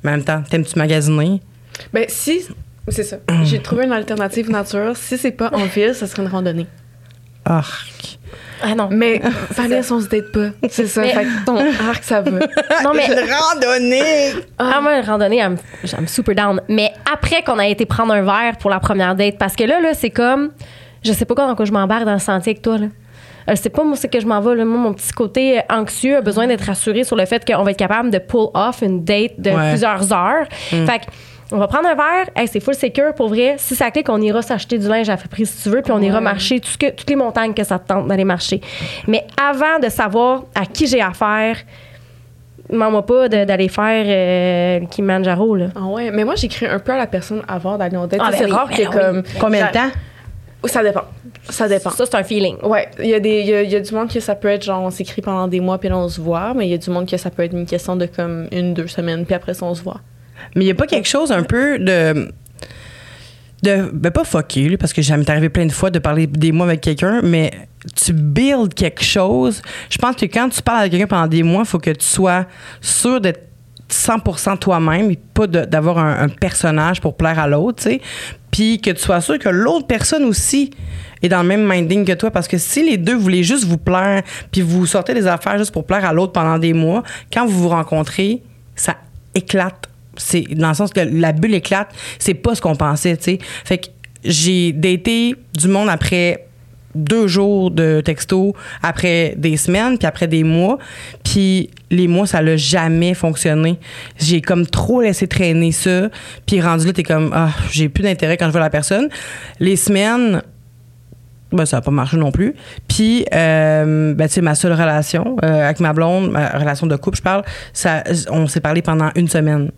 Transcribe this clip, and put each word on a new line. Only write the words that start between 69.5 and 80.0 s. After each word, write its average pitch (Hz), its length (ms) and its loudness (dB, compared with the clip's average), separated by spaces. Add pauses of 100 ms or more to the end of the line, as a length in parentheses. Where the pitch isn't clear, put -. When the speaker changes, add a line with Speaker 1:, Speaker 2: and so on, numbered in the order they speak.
Speaker 1:
Je - 80 -4
pense 247 180 0
que 220 100 -2
quand 240 240 0
tu - 120 -4
parles 233 200 2
avec 190 100 2
quelqu'un 185 160 2
pendant 170 200 2
des 160 160 2
mois, 185 220 2
faut 175 140 -2
que 160 120 0
tu 151 140 -2
sois 185 400 2 (360)
sûr - 400 0
d'être 185 220 -2 (460)
cent - 300 0
pour 175 180 -4
cent 196 200 -2
toi-même 175 540 2
et 160 60 0 (160)
pas 214 140 2
de, 170 140 2
d'avoir 156 360 0
un, 156 260 2
un 147 60 2
personnage 165 680 0
pour - 160 -2
plaire 160 240 0
à 151 80 2
l'autre, 160 360 0
tu 214 60 0
sais. 262 120 -2 (500)
Puis 220 300 2
que 196 100 0
tu - 100 -4
sois 175 200 2
sûr 285 180 0
que - 100 -2
l'autre 254 380 2
personne 277 380 0